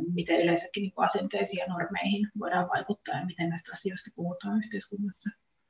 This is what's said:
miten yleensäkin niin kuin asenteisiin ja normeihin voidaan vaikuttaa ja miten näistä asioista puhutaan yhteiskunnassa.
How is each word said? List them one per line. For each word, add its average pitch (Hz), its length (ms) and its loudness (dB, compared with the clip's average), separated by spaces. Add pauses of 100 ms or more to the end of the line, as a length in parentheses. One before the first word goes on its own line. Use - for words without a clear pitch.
(140)
miten 170 280 2
yleensäkin 170 400 2
niin 190 120 -2
kuin 180 120 4
asenteisiin 196 540 0
ja 185 140 -2
normeihin 196 540 0 (120)
voidaan 180 360 2
vaikuttaa - 440 -2
ja 180 60 -4
miten 170 240 0
näistä 170 240 -4
asioista 185 420 -4
puhutaan 180 420 -2
yhteiskunnassa. 208 720 -4 (400)